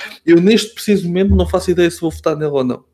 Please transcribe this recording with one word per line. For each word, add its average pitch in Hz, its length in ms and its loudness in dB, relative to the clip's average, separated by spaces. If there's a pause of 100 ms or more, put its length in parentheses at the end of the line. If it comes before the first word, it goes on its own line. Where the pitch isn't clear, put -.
(260)
Eu 170 140 6
neste 202 340 2
preciso 185 320 -2
momento 190 300 0
não 185 100 2
faço 180 240 -4
ideia 170 220 2
se 170 80 -12
vou 165 100 -4
votar 156 280 -4
nele 151 140 -4
ou 139 120 -2
não, 123 300 -6